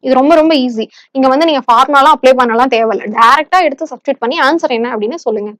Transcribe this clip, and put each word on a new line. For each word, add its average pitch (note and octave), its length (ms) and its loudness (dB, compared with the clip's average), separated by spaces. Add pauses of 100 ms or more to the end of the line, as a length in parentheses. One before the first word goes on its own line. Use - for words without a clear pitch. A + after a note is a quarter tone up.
இது B3+ 120 0
ரொம்ப C#4+ 220 2
ரொம்ப D#4+ 140 2 (100)
ஈஸி. A3+ 200 -6 (320)
இங்க C4 160 0
வந்து D4+ 160 0
நீங்க C#4 200 -2
ஃபார்முலாலாம் C4+ 480 4
அப்ளை C4 240 2
பண்ணலாம் A#3+ 340 0
தேவையில்ல. A3 320 -2 (100)
டைரக்டா C#4+ 500 2
எடுத்து D4 260 -6
சப்ஸ்டிட்யூட் - 320 -6
பண்ணி C#4+ 120 -4 (120)
ஆன்சர் D4+ 280 -2
என்ன A#3 180 -4
அப்படின்னு A3 300 -6
சொல்லுங்க. G#3+ 360 -6